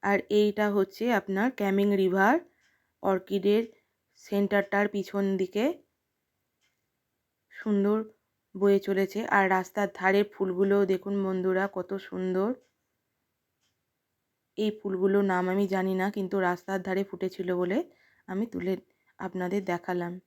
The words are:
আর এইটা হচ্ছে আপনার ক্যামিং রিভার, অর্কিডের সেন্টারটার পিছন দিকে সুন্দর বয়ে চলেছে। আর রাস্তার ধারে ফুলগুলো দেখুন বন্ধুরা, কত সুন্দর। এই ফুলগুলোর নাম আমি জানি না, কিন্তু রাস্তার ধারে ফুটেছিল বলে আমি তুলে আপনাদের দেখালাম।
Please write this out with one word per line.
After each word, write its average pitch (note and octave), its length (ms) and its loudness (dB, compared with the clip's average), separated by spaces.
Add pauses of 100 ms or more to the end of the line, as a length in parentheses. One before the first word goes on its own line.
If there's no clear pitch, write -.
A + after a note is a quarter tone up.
আর G3+ 160 2 (220)
এইটা G#3 260 2 (100)
হচ্ছে G3 360 -2
আপনার G3 360 0 (120)
ক্যামিং G3 280 2 (140)
রিভার, F#3+ 340 4 (680)
অর্কিডের G3 600 2 (640)
সেন্টারটার G3+ 640 0
পিছন G3 360 -4 (160)
দিকে G3 240 -2 (1900)
সুন্দর G#3 460 0 (560)
বয়ে G3 320 4
চলেছে। F#3+ 340 -2 (160)
আর G3 140 6
রাস্তার F#3+ 380 -2 (100)
ধারে F#3+ 220 2 (120)
ফুলগুলো G3 440 0 (100)
দেখুন F#3+ 280 -2 (120)
বন্ধুরা, F#3 380 0 (120)
কত F3+ 140 -8 (180)
সুন্দর। F#3 420 -2 (2000)
এই G#3+ 200 0
ফুলগুলোর G3 460 2
নাম F#3 240 0
আমি G3 180 2
জানি F#3+ 280 0
না, F#3 160 0
কিন্তু G3 300 -4
রাস্তার F#3 420 -2
ধারে F#3+ 220 -2
ফুটেছিল F#3 500 -6
বলে F3+ 240 0 (500)
আমি F#3+ 180 -4
তুলে F3+ 260 -6 (460)
আপনাদের F#3 460 -4
দেখালাম। F3 480 -4 (140)